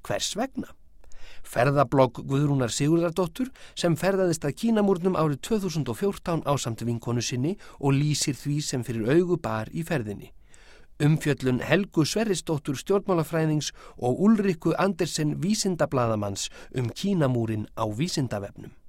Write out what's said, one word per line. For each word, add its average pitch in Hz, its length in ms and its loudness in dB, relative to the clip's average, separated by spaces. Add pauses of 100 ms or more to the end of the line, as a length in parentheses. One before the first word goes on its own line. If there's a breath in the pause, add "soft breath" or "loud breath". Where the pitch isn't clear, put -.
Hvers - 340 -4
vegna? - 360 -6 (720 loud breath)
Ferðablogg 135 800 4
Guðrúnar 135 460 2
Sigurðardóttur, 170 760 0 (260 loud breath)
sem 165 200 2
ferðaðist 180 480 2
að 143 160 -2
Kínamúrnum 196 560 2
árið 151 300 0
tvö 220 180 0
þúsund 156 280 -2
og - 80 -6
fjórtán 190 480 -2
ásamt 127 340 0
vinkonu 120 400 -2
sinni 135 320 -2 (240 loud breath)
og 139 160 2
lýsir 147 400 0
því 147 300 -4
sem 123 200 -4
fyrir 113 280 0
augu 175 260 4
bar 110 320 -4
í 160 160 -6
ferðinni. 113 460 -4 (720 soft breath)
Umfjöllun 143 580 2
Helgu 160 460 2
Sverrisdóttur 165 720 -2
stjórnmálafræðings 160 920 0 (260 loud breath)
og 123 240 0
Ulrikku 196 560 4
Andersen 160 640 0
vísindablaðamanns 143 1040 0 (300 loud breath)
um 120 120 -2
Kínamúrinn 123 840 0
á 113 160 -2
Vísindavefnum. 113 800 -4 (180)